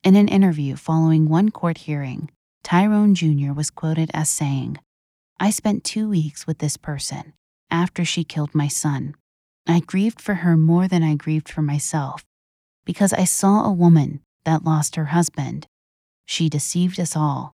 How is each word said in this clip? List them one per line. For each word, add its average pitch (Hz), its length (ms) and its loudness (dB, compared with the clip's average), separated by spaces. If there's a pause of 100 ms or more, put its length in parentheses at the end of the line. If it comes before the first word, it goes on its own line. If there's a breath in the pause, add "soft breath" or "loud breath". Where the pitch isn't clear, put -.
In 190 120 8
an 208 120 6
interview 151 480 2
following 160 500 2
one 185 240 2
court 165 280 -6
hearing, 147 520 -8 (320)
Tyrone 208 520 4
Junior 147 400 0
was 147 160 -4
quoted 160 420 -4
as 151 160 -2
saying, 139 480 -4 (640)
"I 196 80 2
spent 208 340 -2
two 214 280 -4
weeks 156 360 -2
with 160 120 -4
this 151 180 -4
person 143 560 -12 (380)
after 175 340 -2
she 165 180 -4
killed 151 320 -6
my 147 140 0
son. 143 460 -4 (520)
I 170 140 2
grieved 202 400 -4
for 202 160 -4
her 170 220 2
more 170 280 4
than 180 160 2
I 156 120 2
grieved 156 340 -4
for 156 140 -6
myself, 143 600 -4 (600)
because 190 300 0
I 185 100 0
saw 196 400 2
a 208 80 0
woman 165 480 4 (240)
that 160 200 0
lost 156 320 -2
her 156 100 -4
husband. 147 600 -4 (600)
She 160 240 -2
deceived 175 500 -2
us 165 160 -4
all. 143 420 -2